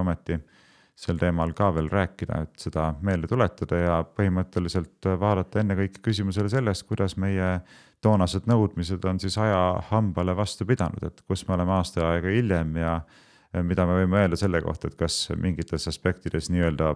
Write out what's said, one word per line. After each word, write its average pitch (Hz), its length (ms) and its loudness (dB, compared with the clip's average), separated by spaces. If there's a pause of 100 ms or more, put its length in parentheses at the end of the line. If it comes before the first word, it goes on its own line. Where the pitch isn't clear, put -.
ometi 85 360 -2 (560)
sel 87 240 -4
teemal 82 360 2
ka 101 200 2
veel 80 160 0
rääkida, 90 520 -2
et - 200 -12
seda 80 300 -2 (100)
meelde 90 240 0
tuletada 101 520 0
ja 87 160 2 (220)
põhimõtteliselt 90 920 -2 (120)
vaadata 98 440 0
ennekõike 98 400 -2
küsimusele 101 480 -2
sellest, 113 360 -2
kuidas 98 320 -2
meie 92 420 0 (420)
toonased 98 440 2
nõudmised 95 640 0
on 92 120 0
siis 98 160 -4
aja 92 420 2 (100)
hambale 92 480 0
vastu 101 280 -4
pidanud, - 360 0
et - 240 -8
kus - 220 -4
me 95 60 2
oleme 90 240 2
aasta 82 320 0
aega 85 200 0
hiljem 92 480 0
ja 82 220 0 (540)
mida 90 320 0
me 90 140 2
võime 95 220 4
öelda 85 160 2
selle 87 240 2
kohta, 80 280 -6
et - 80 -10
kas - 360 -2
mingites 80 560 -4
aspektides 82 600 -4
nii-öelda 80 460 2